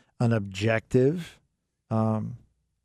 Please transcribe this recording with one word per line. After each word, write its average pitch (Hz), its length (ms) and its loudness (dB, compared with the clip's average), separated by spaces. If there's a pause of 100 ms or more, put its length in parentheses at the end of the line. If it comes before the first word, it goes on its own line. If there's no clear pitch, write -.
(200)
an 120 140 2
objective, 110 1040 0 (520)
um, 110 460 -2 (480)